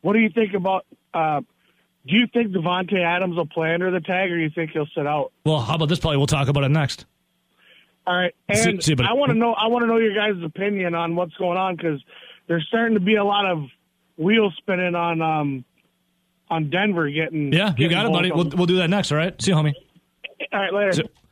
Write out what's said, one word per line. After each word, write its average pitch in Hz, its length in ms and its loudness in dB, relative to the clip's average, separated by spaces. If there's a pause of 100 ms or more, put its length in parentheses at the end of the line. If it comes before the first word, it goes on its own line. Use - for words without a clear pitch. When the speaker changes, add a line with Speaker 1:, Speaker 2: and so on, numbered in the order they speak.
Speaker 1:
What 180 120 2
do 220 60 6
you 220 100 4
think 202 240 0
about, 190 300 0 (300)
uh, 156 260 0 (680)
do 135 80 -2
you 233 180 4
think 233 200 0
Davante 180 500 0
Adams 175 340 0
will 170 100 -2
play 160 280 -2
under 180 160 0
the 180 100 -2
tag, 185 300 -2
or 170 60 -2
do 165 60 0
you 156 80 0
think 160 200 -6
he'll 151 240 -4
sit 147 120 -2
out? 147 260 -2 (120)
Speaker 2:
Well, 151 160 2
how 123 140 -2
about 160 140 0
this, 165 100 0
Paulie? 156 200 0
We'll 143 100 4
talk 139 200 2
about 139 160 2
it 135 40 0
next. 147 360 0 (1000)
Speaker 1:
All 180 100 0
right. 180 180 0 (180)
Speaker 2:
See, 220 180 4
Speaker 1:
And 190 120 -4
Speaker 2:
see 156 100 2
you, 147 40 2
buddy. 156 120 2
Speaker 1:
I 208 60 0
wanna 262 200 2
know, 233 200 2
I 214 120 -2
wanna 240 200 2
know 226 120 2
your 220 160 2
guys' 208 300 -2
opinion 185 500 -4
on 170 220 -2
what's 175 180 -4
going 180 240 -2
on, 185 180 -2
'cause 156 240 -4 (460)
there's 170 220 -2
starting 226 260 2
to 214 60 4
be 208 160 2
a 202 80 2
lot 202 220 2
of 170 180 -2 (520)
wheels 202 420 2
spinning 180 360 -2
on, 170 260 -2
um, 147 440 -2 (840)
on 160 220 -2
Denver 175 400 0
getting, 151 420 -2
Speaker 2:
Yeah, 196 180 2
you 143 180 2
Speaker 1:
getting - 20 0
Speaker 2:
got 180 140 2
it, 233 40 0
Speaker 1:
both - 60 2
Speaker 2:
buddy. 175 160 2
Speaker 1:
of 160 60 -2
Speaker 2:
We'll, 170 80 2
Speaker 1:
them. 147 140 -4
Speaker 2:
we'll 180 80 4
do 180 100 4
that 180 120 2
next, 196 220 0
all 151 80 2
right? 175 240 -2
See 190 80 2
you, 180 60 4
homie. 151 180 2 (800)
Speaker 1:
All 202 80 -2
right, 190 120 -2
later. 202 200 2
Speaker 2:
See 160 100 0
ya. - 60 -6 (240)